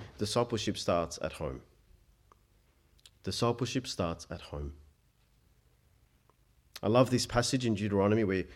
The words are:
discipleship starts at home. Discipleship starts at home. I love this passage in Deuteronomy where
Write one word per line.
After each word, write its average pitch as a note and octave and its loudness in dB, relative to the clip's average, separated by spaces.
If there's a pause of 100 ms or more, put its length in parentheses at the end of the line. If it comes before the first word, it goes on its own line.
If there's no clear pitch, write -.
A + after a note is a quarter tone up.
(180)
discipleship G#2+ 0
starts E2+ 0
at - -4
home. C2+ -6 (1600)
Discipleship A#2+ -2
starts E2+ -4
at F2 -10
home. D2 -8 (2000)
I G2 -2
love B2+ 6
this B2 2
passage B2 0
in A2 4
Deuteronomy G#2 4
where F#2 2 (120)